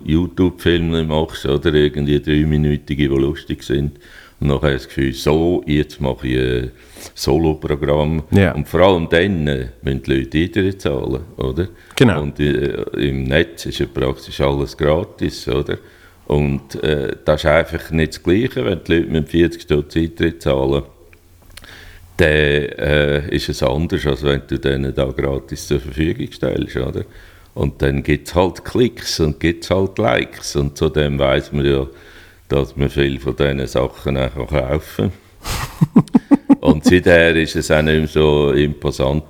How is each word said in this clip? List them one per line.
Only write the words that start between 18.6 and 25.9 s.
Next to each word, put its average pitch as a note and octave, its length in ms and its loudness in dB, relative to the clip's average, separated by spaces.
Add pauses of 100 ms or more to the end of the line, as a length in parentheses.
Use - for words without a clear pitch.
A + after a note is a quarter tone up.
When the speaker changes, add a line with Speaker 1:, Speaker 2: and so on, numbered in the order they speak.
Speaker 1:
wenn F#2+ 200 -2
die E2+ 100 0
Leute E2 160 2
mit D2+ 180 0
vierzig E2+ 340 2
Stutz D2 340 -2
Eintritt E2 460 -2
zahlen. C#2 400 0 (1300)
Dann, E2+ 120 4
äh, D2 1000 2
ist - 220 -4
es C#2+ 120 -6
anders, D2+ 440 0
als C#2 160 -2
wenn C#2+ 260 0
du C2 100 -2
denen C2+ 360 -2
da C#2 100 0
gratis C2+ 640 -6
zur C#2 120 0
Verfügung C#2+ 520 -4